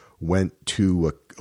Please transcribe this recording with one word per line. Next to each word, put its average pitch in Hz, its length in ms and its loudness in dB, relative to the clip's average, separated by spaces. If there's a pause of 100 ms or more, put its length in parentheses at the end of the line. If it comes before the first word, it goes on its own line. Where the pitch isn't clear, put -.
(200)
went 90 460 -2
to 90 420 0
a, 73 40 -4 (280)